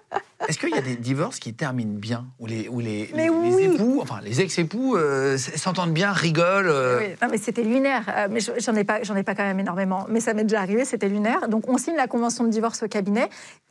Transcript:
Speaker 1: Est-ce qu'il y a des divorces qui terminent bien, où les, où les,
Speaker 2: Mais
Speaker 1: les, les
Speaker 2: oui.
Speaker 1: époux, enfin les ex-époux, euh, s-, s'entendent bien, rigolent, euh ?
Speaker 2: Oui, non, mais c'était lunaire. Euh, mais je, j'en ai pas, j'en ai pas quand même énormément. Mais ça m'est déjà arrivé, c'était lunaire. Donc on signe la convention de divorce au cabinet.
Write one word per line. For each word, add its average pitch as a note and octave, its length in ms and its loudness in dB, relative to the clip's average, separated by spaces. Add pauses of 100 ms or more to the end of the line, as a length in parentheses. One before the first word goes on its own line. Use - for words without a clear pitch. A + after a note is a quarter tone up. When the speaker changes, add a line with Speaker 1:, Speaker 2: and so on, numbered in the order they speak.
(480)
Speaker 1:
Est-ce D#3 100 -2
qu'il E4 140 -2
y D#4 60 0
a - 40 0
des B2+ 140 -2
divorces C3+ 440 -2
qui A2+ 140 -10
terminent A2+ 460 -4
bien, A#2 260 -4 (140)
où A#2 80 -12
les, A2+ 200 -4
où B2 120 -6
les, A2 340 -4
Speaker 2:
Mais D#4+ 160 2
Speaker 1:
les, E4+ 200 2
les F4+ 60 4
Speaker 2:
oui. F#4+ 80 6 (120)
Speaker 1:
époux, B3 260 4
enfin A2+ 220 -8
les A2+ 180 0
ex-époux, G3 540 0
euh, C#3 400 2
s-, C3+ 200 -4
s'entendent E3+ 380 -2
bien, F#3+ 180 2
rigolent, F3 560 2
euh ? B2+ 320 4
Speaker 2:
Oui, A#2 220 -4
non, A#3+ 80 2
mais A#3 80 0
c'était A#3 240 -2
lunaire. B3+ 480 2
Euh, G#3 200 0
mais A3 100 -2
je, G3+ 180 -2
j'en A#3+ 180 0
ai G#3 80 4
pas, G#3 200 0
j'en G#3 120 -4
ai G3 60 0
pas G3 140 -2
quand G3+ 80 0
même G3 160 0
énormément. F#3+ 500 -2
Mais A3 100 2
ça A3 140 0
m'est G#3+ 100 0
déjà G#3+ 160 2
arrivé, G3+ 240 0
c'était G#3+ 260 -2
lunaire. G#3+ 380 0
Donc A3 220 0
on B3+ 80 2
signe E4 180 -2
la C4 120 0
convention A#3+ 360 0
de A3+ 60 2
divorce A3 320 0
au A3+ 60 -4
cabinet. G3+ 420 0 (420)